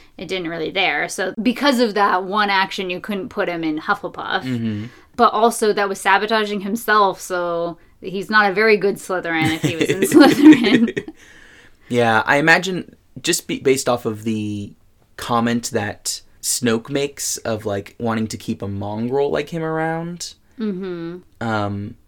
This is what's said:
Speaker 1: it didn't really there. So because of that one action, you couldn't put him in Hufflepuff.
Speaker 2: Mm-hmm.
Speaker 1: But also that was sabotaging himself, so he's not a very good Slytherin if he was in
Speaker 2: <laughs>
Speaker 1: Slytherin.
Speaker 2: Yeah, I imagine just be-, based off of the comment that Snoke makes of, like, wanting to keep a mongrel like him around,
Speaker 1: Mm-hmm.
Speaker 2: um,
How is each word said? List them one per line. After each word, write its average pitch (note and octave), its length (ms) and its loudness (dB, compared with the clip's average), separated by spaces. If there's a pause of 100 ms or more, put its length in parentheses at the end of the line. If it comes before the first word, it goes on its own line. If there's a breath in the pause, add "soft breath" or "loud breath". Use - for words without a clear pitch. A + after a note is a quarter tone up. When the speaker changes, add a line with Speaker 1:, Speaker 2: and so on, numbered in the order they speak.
(180 loud breath)
Speaker 1:
it F#3+ 80 -10
didn't F3+ 220 -6
really D#3+ 240 -6
there. E3+ 360 0
So F#3 320 -6
because B3 380 2
of A3+ 160 2
that G3+ 300 2
one G3+ 260 0
action, F#3+ 400 -2
you F3+ 100 -6
couldn't F#3+ 280 -6
put F#3+ 200 -4
him E3+ 140 -6
in D#3 160 -2
Hufflepuff. - 640 -4
Speaker 2:
Mm-hmm. A2+ 440 -4 (280 loud breath)
Speaker 1:
But A#3 180 4
also A3+ 400 2
that G3+ 160 0
was G3 120 -6
sabotaging G#3 640 0
himself, G3+ 580 2
so E3+ 580 -4 (220 soft breath)
he's F#3 280 -8
not G#3+ 220 4
a F3+ 40 -4
very G#3+ 220 4
good G3 200 0
Slytherin E3 580 -2
if D#3+ 80 -6
he E3 140 0
was - 120 0
in F#3 120 0
Speaker 2:
<laughs> - 20 2
Speaker 1:
Slytherin. A#3+ 1040 8 (800 loud breath)
Speaker 2:
Yeah, A#2 380 2
I C#3+ 100 4
imagine F3 580 2 (260)
just - 260 -2
be-, - 140 -6
based C3+ 280 2
off A#2+ 180 0
of G#2+ 180 -6
the G#2 480 -4 (440)
comment A#2 560 -2
that - 480 -6 (220)
Snoke A2+ 480 -2
makes C#3+ 480 -4
of, A2 280 -6
like, G2+ 320 -6
wanting A2+ 300 -2
to G#2+ 80 -10
keep A2 260 -6
a G2+ 60 -6
mongrel A2+ 600 -4
like D3+ 200 -4
him E3 120 -6
around, D#3+ 720 -6 (240)
Speaker 1:
Mm-hmm. F3+ 640 -6 (200)
Speaker 2:
um, G#2 560 -4 (120)